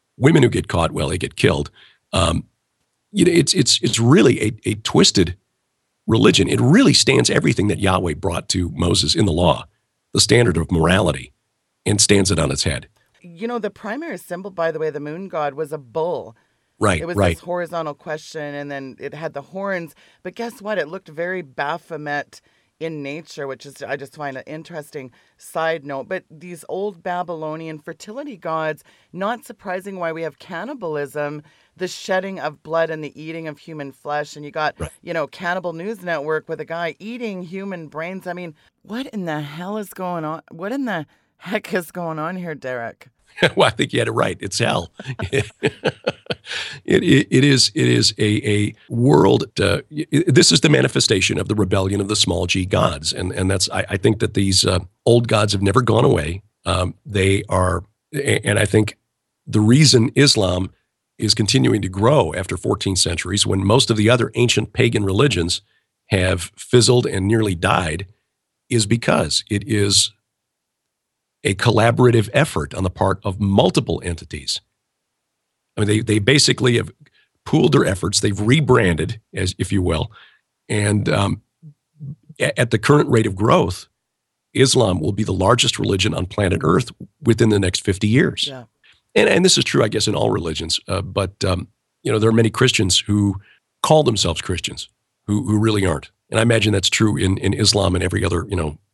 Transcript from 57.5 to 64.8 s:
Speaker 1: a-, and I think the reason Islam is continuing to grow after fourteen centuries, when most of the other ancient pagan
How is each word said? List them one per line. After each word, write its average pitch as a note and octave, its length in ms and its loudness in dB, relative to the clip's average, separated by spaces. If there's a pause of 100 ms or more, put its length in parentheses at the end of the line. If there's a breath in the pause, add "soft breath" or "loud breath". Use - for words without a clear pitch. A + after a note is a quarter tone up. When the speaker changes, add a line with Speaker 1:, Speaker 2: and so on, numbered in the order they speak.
Speaker 1:
a-, B2 320 -2
and G#2 140 2
I G#2 60 2
think G#2+ 340 2 (480)
the A2 120 0
reason C#3 540 6
Islam F#2+ 580 2 (460)
is A2 160 0
continuing A2+ 480 2
to G2+ 80 -6
grow G2+ 460 2
after F#2+ 220 -4
fourteen G2+ 380 -2
centuries, F2+ 520 -2
when F#2+ 180 0
most G#2+ 240 4
of A2 80 0
the G#2+ 140 4
other A#2+ 240 2
ancient A#2 360 0
pagan A#2 320 2